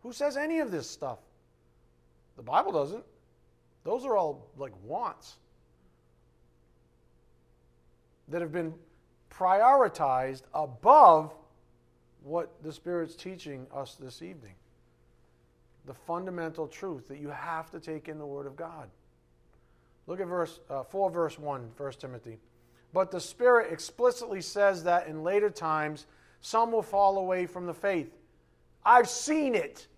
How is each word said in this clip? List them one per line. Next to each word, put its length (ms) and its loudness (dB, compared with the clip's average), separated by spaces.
Who 100 -14
says 240 -2
any 220 -2
of 120 -2
this 180 -6
stuff? 300 -10
The 60 -20
Bible 300 0
doesn't. 320 -4
Those 220 -6
are 120 0
all, 300 -2
like, 140 -12
wants 520 -10
that 140 -4
have 100 -6
been 220 -6
prioritized 1120 2
above 800 8
what 260 -6
the 100 -14
Spirit's 420 -8
teaching 600 -16
us 200 -10
this 260 -20
evening. 340 -20
The 80 -18
fundamental 720 -8
truth 420 -12
that 100 -16
you 100 -12
have 420 -10
to 80 -14
take 300 -12
in 100 -14
the 80 -14
Word 200 -12
of 100 -16
God. 340 -16
Look 120 -8
at 60 -4
verse, 420 -4
uh, 140 -6
four, 280 -2
verse 280 -4
one, 380 -8
First 240 -12
Timothy. 380 -16
"But 180 0
the 100 -6
Spirit 520 4
explicitly 680 -2
says 440 2
that 220 2
in 160 -10
later 280 0
times, 560 -4
some 320 0
will 100 0
fall 360 2
away 280 -2
from 200 -10
the 80 -8
faith." 420 -4
I've 240 8
seen 460 -2
it. 320 -4